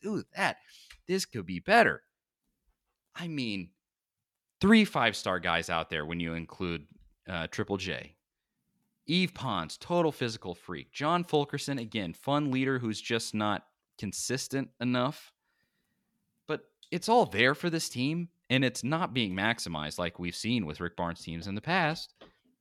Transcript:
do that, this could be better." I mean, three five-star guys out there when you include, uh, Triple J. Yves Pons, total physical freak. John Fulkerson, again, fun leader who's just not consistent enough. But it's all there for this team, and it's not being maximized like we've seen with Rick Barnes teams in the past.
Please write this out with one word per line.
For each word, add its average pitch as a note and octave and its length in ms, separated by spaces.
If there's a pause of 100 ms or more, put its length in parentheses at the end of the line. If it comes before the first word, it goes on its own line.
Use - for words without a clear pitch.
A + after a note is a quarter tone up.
do - 200 (120)
that, F3 220 (500)
this F#3 180
could F#2+ 220
be F2+ 120
better." F3 440 (1120)
I E3+ 120
mean, A2+ 440 (880)
three G#3+ 240
five-star G#2+ 540
guys E2+ 320
out E2 180
there D#2 160
when E2+ 140
you E2 160
include, E2 500 (420)
uh, E2+ 200
Triple G2+ 300
J. F2 360 (960)
Yves F3+ 220
Pons, F#2 460
total F3 340
physical A2 420
freak. - 380
John E3+ 320
Fulkerson, C#3+ 560
again, A2 320
fun C#3+ 400
leader C3 260
who's A2 220
just - 340
not G#2 300 (340)
consistent B2+ 720 (140)
enough. B2 500 (1120)
But D#3 180 (280)
it's F3 160
all A3 180
there B2 300
for F3 140
this D#3+ 180
team, D#3 400 (220)
and C3 160
it's - 180
not D#3+ 300
being A2+ 200
maximized F#2 640
like F2 220
we've F2 160
seen A2 300
with D2+ 160
Rick F2 160
Barnes E2+ 240
teams E2 260
in G2 80
the G#2+ 60
past. E3 540 (460)